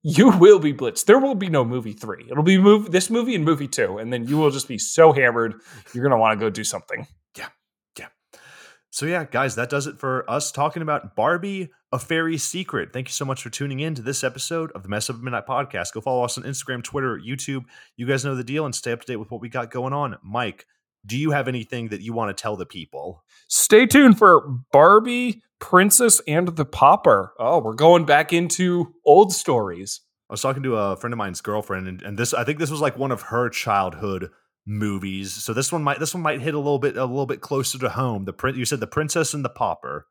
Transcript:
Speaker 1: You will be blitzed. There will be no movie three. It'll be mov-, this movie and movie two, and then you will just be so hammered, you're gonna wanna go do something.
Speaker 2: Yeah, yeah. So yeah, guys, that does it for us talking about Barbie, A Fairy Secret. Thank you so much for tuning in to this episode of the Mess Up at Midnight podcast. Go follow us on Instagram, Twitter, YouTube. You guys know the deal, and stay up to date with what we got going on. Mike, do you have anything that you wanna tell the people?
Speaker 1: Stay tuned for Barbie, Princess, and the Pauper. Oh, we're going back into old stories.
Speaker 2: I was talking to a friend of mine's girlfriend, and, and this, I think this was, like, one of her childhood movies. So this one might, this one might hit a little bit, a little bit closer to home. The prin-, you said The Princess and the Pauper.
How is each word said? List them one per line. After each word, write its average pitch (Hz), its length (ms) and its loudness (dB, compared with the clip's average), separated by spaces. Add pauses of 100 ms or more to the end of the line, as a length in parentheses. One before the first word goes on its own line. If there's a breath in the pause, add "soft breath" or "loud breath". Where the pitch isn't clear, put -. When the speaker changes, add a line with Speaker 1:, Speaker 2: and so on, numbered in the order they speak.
Speaker 1:
You 160 260 6
will 185 300 8
be 151 140 0
blitzed. 123 320 -6
There 240 140 8
will 269 160 0
be 190 140 -4
no 143 140 2
movie 113 300 -6
three. 107 360 -12
It'll 143 140 -2
be 185 140 6
mov-, 208 340 6
this 185 180 0
movie 233 260 -2
and 156 100 0
movie 147 220 0
two, 101 320 -2
and 113 120 -8
then 117 160 -6
you 147 100 0
will 151 120 4
just 135 180 -4
be 120 120 -10
so 160 340 6
hammered, 117 420 0 (380 soft breath)
you're 123 100 -4
gonna 135 140 4
wanna 110 220 2
go 110 100 -2
do 104 140 -6
something. - 420 -10 (320)
Speaker 2:
Yeah, - 120 -16 (500)
yeah. - 80 -20 (840 soft breath)
So - 160 -8
yeah, 165 200 -2
guys, 123 300 -2
that 123 140 -4
does 143 180 -2
it - 120 -14
for 127 300 -6
us 143 220 -4
talking 156 300 -4
about 147 340 -6
Barbie, 175 540 -4 (220)
A 127 80 -4
Fairy 165 400 -4
Secret. 175 540 -8
Thank 131 160 -10
you - 40 -10
so 143 120 -8
much 135 180 -8
for 113 80 -14
tuning 139 280 -8
in 160 140 -6
to 127 80 -10
this 131 220 -6
episode 156 480 -6
of 95 100 -16
the 95 80 -16
Mess 104 180 -4
Up 117 100 -8
at 117 40 -16
Midnight 123 240 -8
podcast. 127 480 -6
Go 110 80 -10
follow 127 220 -2
us 120 120 -6
on 127 100 -12
Instagram, 131 380 -10
Twitter, 131 400 -6
YouTube. 131 420 -10 (300 soft breath)
You 120 120 -10
guys 135 180 -2
know 139 100 -4
the 123 80 -6
deal, 143 220 -6
and 131 80 -8
stay 120 200 -6
up 113 80 -8
to - 40 -20
date 123 120 -8
with 107 120 -12
what 113 120 -14
we 117 80 -14
got 120 200 -8
going 131 240 -6
on. 143 300 -6
Mike, 107 420 -8 (400)
do 107 100 -8
you 151 140 -2
have 143 180 -2
anything 120 420 -8
that 101 120 -10
you 113 100 -10
wanna 110 220 -4
tell 107 220 -8
the 92 100 -10
people? 82 580 -16 (240)
Speaker 1:
Stay - 380 6
tuned 269 320 8
for 180 240 8 (300)
Barbie, 220 720 6 (160)
Princess, 202 680 4
and 170 280 0
the 151 100 0
Pauper. 135 720 4
Oh, 151 220 0
we're 110 160 -6
going 165 300 6
back 151 280 2
into 175 640 -2 (100)
old 185 260 8
stories. 101 680 -4 (260)
Speaker 2:
I - 60 -12
was 110 80 -8
talking 135 220 -4
to 127 120 -2
a 98 200 -2
friend 120 180 -10
of 117 60 -10
mine's 95 200 -8
girlfriend, 98 480 -8
and, 92 140 -14
and 101 160 -12
this, 120 160 -4
I 120 100 -4
think 147 140 -6
this 151 140 -6
was, 151 100 -8
like, 135 160 -4
one 135 140 -6
of 113 120 -6
her 120 240 -4
childhood 95 840 -4 (340)
movies. 98 680 -8
So - 200 -10
this 175 180 -4
one 165 120 -4
might, 143 160 -4
this 156 160 -6
one 175 80 -8
might 135 180 -4
hit 147 140 -6
a - 20 -4
little 143 220 -2
bit, 135 180 -2
a 127 80 -2
little 131 220 -4
bit 131 140 -8
closer 135 360 -6
to 127 120 -4
home. 117 360 -4
The 101 80 -10
prin-, 131 220 -6
you 123 100 -6
said 139 140 -4
The 113 80 -6
Princess 156 480 -4
and 139 100 -6
the 117 40 -4
Pauper. 73 600 -6